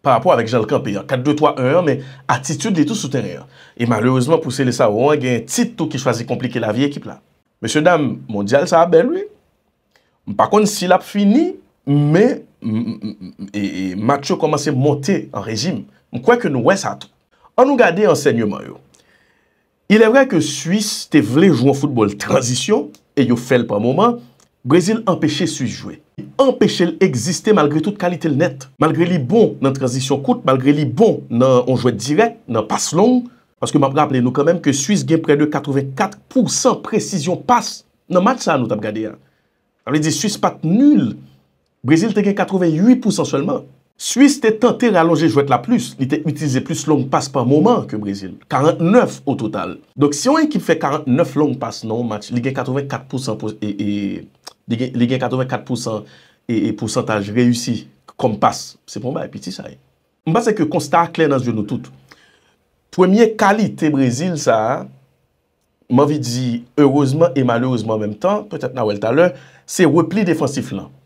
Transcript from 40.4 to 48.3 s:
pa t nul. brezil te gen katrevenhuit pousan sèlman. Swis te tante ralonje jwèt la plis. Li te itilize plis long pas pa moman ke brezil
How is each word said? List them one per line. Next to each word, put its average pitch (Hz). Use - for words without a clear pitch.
pa 180
t 160
nul. 214
brezil 165
te 202
gen 196
katrevenhuit 185
pousan 185
sèlman. 139
Swis 277
te 220
tante 240
ralonje 165
jwèt 139
la 123
plis. -
Li 131
te 143
itilize 135
plis -
long 151
pas 127
pa 127
moman 156
ke 107
brezil 98